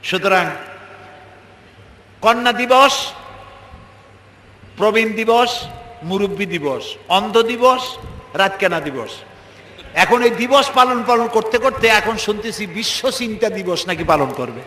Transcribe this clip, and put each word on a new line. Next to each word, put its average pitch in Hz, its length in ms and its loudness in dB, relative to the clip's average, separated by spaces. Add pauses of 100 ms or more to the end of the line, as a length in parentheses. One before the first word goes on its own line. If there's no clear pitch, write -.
সুতরাং 185 480 0 (1700)
কন্যা 240 320 2
দিবস, 254 540 4 (1700)
প্রবীণ 220 360 2
দিবস, 226 520 0 (380)
মুরব্বী 190 440 -2
দিবস, 147 360 -4 (260)
অন্ধ 208 340 2
দিবস, 247 540 0 (380)
রাতকানা 190 460 0
দিবস। 131 300 -8 (840)
এখন 220 280 4
এই 240 80 6
দিবস 247 440 2
পালন, 254 320 4
পালন 233 220 2
করতে 220 300 0
করতে 226 300 2
এখন 220 280 2
শুনতেছি 208 500 -6
বিশ্ব 208 440 -4
চিন্তা 220 380 -2
দিবস 180 380 -4
নাকি 170 180 -4
পালন 147 280 2
করবে। 123 340 -8